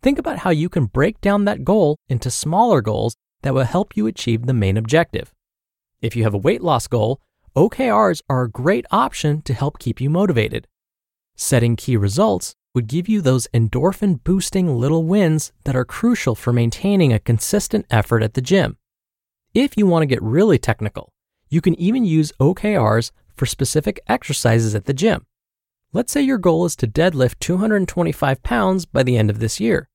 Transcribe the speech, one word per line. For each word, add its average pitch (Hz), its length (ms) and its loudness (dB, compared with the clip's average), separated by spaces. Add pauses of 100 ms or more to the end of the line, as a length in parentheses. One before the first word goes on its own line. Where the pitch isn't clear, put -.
think 277 180 2
about 254 200 -6
how 185 100 -2
you 165 200 0
can 143 160 0
break 156 360 -2
down 202 240 2
that 202 180 -4
goal 160 340 2 (100)
into 131 220 -4
smaller 180 520 2
goals 107 340 -2 (280)
that 135 100 -2
will 131 100 2
help 180 340 -2
you 214 100 0
achieve 120 380 -2
the 131 80 0
main 101 240 2
objective. 131 560 -2 (680)
If 117 140 -4
you 117 80 0
have 107 100 0
a 104 40 -2
weight 156 240 0
loss 151 260 -2
goal, 117 340 -2 (320)
O 165 140 4
K 254 240 -2
Rs 208 380 2
are 127 140 0
a 120 60 -4
great 123 420 -2
option 156 500 -2
to - 120 -6
help 139 240 -4
keep - 220 -6
you 131 100 -2
motivated. 151 580 0 (680)
Setting 117 400 0
key 120 220 -2
results 160 580 0 (180)
would 120 140 -2
give 170 220 -4
you 214 100 2
those 131 340 0
endorphin-boosting 170 1200 0
little 151 260 0
wins 165 480 0 (140)
that 131 100 -2
are 127 80 0
crucial 220 520 0
for - 180 -2
maintaining 139 580 2
a 110 80 2
consistent - 680 -2
effort 113 340 2
at 110 100 -4
the 131 80 -2
gym. 135 360 0 (760)
If 277 220 0
you 208 100 2
want 170 180 4
to 151 40 0
get 135 140 0
really 156 360 2
technical, - 540 -4 (380)
you 160 100 0
can 170 160 2
even 220 300 0
use 156 340 2
O 147 140 4
K 208 240 -2
Rs 113 340 0 (240)
for 135 100 -4
specific - 640 -2
exercises 117 680 0
at 104 120 -4
the 139 80 -2
gym. 185 320 0 (680)
Let's 240 220 -4
say 294 80 0
your 269 160 0
goal 175 260 2
is 175 140 -4
to 123 100 -2
deadlift 143 520 0
two 180 180 -2
hundred 202 300 0
twenty-five 151 560 -2
pounds 190 420 0
by - 180 -2
the 123 140 2
end 107 120 2
of 104 100 -4
this 113 200 -6
year. 208 360 -2